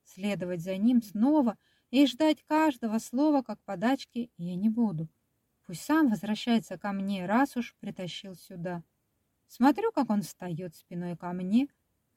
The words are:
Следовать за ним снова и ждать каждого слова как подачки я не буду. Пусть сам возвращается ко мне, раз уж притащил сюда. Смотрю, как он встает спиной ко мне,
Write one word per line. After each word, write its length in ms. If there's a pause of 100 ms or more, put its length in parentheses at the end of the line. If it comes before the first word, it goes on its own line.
Следовать 580
за 160
ним 240
снова 560 (340)
и 160
ждать 360
каждого 560
слова 420
как 220
подачки 760
я 180
не 140
буду. 400 (560)
Пусть 160
сам 280
возвращается 680
ко 160
мне, 320
раз 320
уж 240
притащил 540
сюда. 480 (640)
Смотрю, 440
как 180
он 120
встает 540
спиной 420
ко 160
мне, 340 (500)